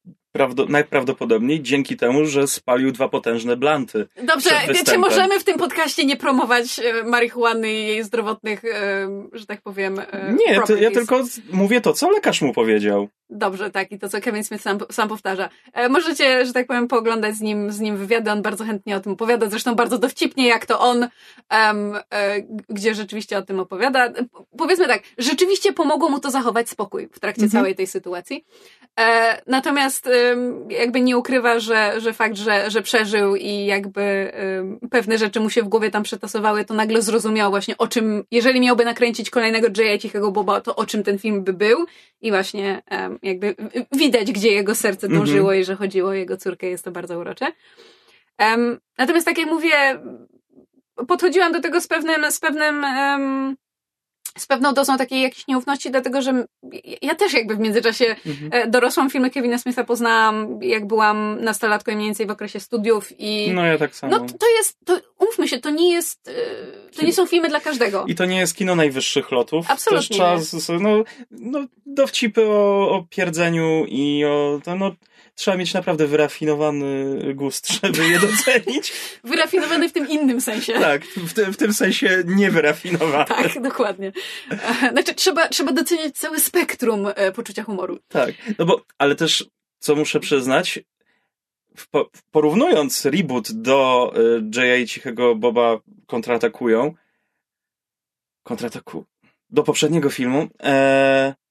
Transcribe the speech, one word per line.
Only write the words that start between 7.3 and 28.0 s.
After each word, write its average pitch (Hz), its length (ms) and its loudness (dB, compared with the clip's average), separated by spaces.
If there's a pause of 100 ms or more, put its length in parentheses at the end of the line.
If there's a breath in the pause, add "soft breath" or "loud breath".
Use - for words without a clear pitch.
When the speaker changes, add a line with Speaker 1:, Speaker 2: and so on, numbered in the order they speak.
Speaker 2:
i 220 140 -4
jej 214 160 -2
zdrowotnych, 214 640 -6
e, 202 420 -4 (260)
że 220 120 -16
tak 214 160 -12
powiem, 196 380 -6
e, 196 340 -6
Speaker 1:
Nie, 427 120 4
to 349 60 4
ja 202 40 6
Speaker 2:
properties? 208 380 4
Speaker 1:
tylko 254 320 2
z-, 240 140 -12 (120)
mówię 196 300 2
to, - 120 4
co 349 160 0
lekarz 381 320 2
mu 127 120 0
powiedział. 104 560 2 (200)
Speaker 2:
Dobrze, 202 420 -4
tak, 190 200 -6
i 202 80 -14
to, 196 100 -8
co 208 120 -6
Kevin 214 220 -4
Smith 208 200 -10
sam, 208 140 -2 (140)
sam 214 180 -2
powtarza. 190 400 -6 (240 soft breath)
E, 240 160 0
możecie, 277 560 2
że 247 80 -6
tak 254 140 -2
powiem, 240 200 -2
pooglądać 226 480 0
z 214 60 -10
nim, 208 300 -2
z 208 80 -8
nim 214 180 -2
wywiady, 214 340 0
on 208 100 -2
bardzo 190 240 -4
chętnie 208 300 -6
o 196 40 -2
tym 202 120 -8
opowiada, 220 380 0
zresztą 233 260 -4
bardzo 240 220 0
dowcipnie, 262 500 0
jak 226 180 2
to 220 140 0
on, 240 240 4 (460 loud breath)
em, 208 460 2 (140)
e, 202 320 -2
g-, - 40 -10 (240)
gdzie 214 260 -2
rzeczywiście 208 420 -6
o 196 40 -4
tym 190 180 -6
opowiada. 240 500 0
P-, 247 160 -6 (320)
powiedzmy 339 300 2
tak, 233 160 0 (140 loud breath)
rzeczywiście 359 560 2
pomogło 302 360 2
mu 277 100 0
to 269 120 -4
zachować 240 380 0
spokój - 440 -8
w - 60 -20
trakcie 208 240 -2
Speaker 1:
Mhm. 214 180 4
Speaker 2:
całej 190 140 0
tej 190 120 -4
sytuacji. 180 580 -10 (540 soft breath)